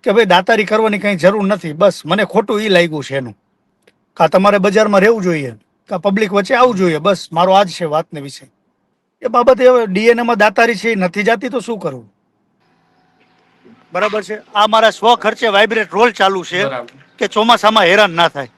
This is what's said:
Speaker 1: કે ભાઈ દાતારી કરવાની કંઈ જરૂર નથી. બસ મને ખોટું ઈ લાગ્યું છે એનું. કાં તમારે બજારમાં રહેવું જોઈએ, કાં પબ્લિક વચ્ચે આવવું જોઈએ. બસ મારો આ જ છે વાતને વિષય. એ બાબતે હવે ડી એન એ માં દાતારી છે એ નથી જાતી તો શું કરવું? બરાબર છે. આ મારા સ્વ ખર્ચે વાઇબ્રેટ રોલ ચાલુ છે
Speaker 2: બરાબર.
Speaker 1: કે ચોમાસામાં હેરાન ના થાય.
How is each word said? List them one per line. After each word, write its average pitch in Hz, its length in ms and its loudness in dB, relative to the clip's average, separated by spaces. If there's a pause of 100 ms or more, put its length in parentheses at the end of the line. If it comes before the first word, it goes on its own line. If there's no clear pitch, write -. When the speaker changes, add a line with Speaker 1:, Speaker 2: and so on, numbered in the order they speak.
Speaker 1:
કે 220 80 0
ભાઈ 226 120 4
દાતારી 208 400 2
કરવાની 214 340 0
કંઈ 196 180 -2
જરૂર 196 300 0
નથી. 175 260 -4
બસ 175 340 0
મને 196 180 -2
ખોટું 208 380 -4
ઈ 220 60 -4
લાગ્યું 170 360 0
છે 139 120 -8
એનું. 123 220 -10 (760)
કાં 160 120 2
તમારે 202 300 2
બજારમાં 202 420 2
રહેવું 214 220 2
જોઈએ, 151 300 -4 (360)
કાં 185 140 -8
પબ્લિક 202 300 -2
વચ્ચે 202 220 0
આવવું 240 220 2
જોઈએ. 175 220 0
બસ 180 340 -2
મારો 180 200 2
આ 196 100 6
જ 190 60 0
છે 165 160 -8
વાતને 156 360 -6
વિષય. 139 260 -18 (760)
એ - 60 -6
બાબતે 247 380 2
હવે 247 200 4
ડી 202 200 -2
એન 233 120 4
એ 240 40 -4
માં 233 140 0
દાતારી 220 380 2
છે 220 160 -4
એ 226 40 -2
નથી 185 280 -4
જાતી 226 260 -2
તો 233 120 -6
શું 220 180 -8
કરવું? 131 360 -12 (1800)
બરાબર 202 300 -4
છે. 208 160 -12 (160)
આ 208 120 2
મારા 220 240 2
સ્વ 226 240 2
ખર્ચે 220 340 -2
વાઇબ્રેટ 208 440 0
રોલ 226 180 2
ચાલુ 190 340 -2
છે 180 200 -6
Speaker 2:
બરાબર. 120 380 -12 (160)
Speaker 1:
કે - 80 -2
ચોમાસામાં 220 580 2
હેરાન 196 260 4
ના 165 180 0
થાય. 139 180 -8 (120)